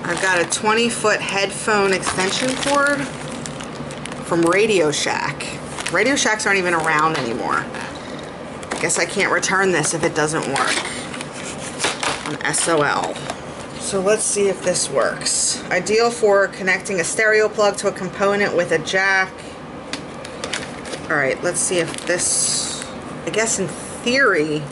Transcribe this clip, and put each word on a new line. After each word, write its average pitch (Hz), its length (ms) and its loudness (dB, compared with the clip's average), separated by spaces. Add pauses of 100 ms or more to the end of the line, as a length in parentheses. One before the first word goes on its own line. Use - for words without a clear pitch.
I've 170 180 -2
got 185 180 4
a 165 60 4
twenty 220 440 2
foot 214 300 2
headphone 196 720 2
extension 190 640 0
cord 277 440 2 (1200)
from 170 180 2
Radio 180 480 6
Shack. - 540 -2 (460)
Radio 220 240 4
Shacks 220 300 0
aren't 196 140 4
even 175 140 2
around 160 440 2
anymore. 104 480 -2 (1040)
I - 80 -4
guess 170 200 0
I 165 60 4
can't - 260 0
return 185 400 2
this 147 220 2
if 156 100 -2
it 156 120 0
doesn't 156 320 0
work. - 280 0 (1500)
An 151 180 -6
S 151 240 0
O 160 140 4
L. 104 320 0 (640)
So - 200 -2
let's 214 240 2
see 202 240 2
if 185 160 -2
this 180 260 0
works. - 840 0
Ideal 214 400 2
for 202 360 4
connecting 190 520 0
a 156 40 2
stereo 214 460 4
plug 202 280 2
to 202 100 0
a 190 40 2
component 196 640 0
with 170 160 2
a 165 80 4
jack. 190 520 2 (1800)
All 160 60 0
right, 135 260 0
let's 175 180 -2
see 180 200 0
if 156 260 -4
this, - 800 0 (420)
I 170 40 -4
guess 214 300 0
in 180 80 -2
theory 180 920 0 (100)